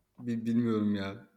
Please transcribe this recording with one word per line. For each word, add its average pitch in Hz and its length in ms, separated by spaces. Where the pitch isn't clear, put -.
bi-, 117 280
bilmiyorum 113 480
ya. 98 420